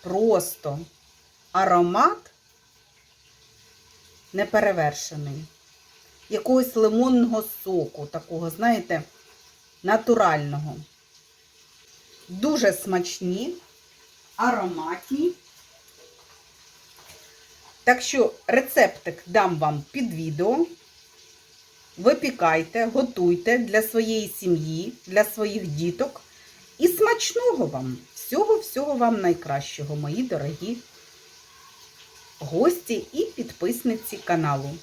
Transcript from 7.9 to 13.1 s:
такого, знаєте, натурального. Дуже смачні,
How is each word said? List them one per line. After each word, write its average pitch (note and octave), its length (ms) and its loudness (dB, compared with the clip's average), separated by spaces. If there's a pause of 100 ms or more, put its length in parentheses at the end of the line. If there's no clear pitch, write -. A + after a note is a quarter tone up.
такого, E3 440 -8
знаєте, F3+ 520 0 (800)
натурального. E3 920 2 (1500)
Дуже A3+ 440 2
смачні, F#3 800 -4 (840)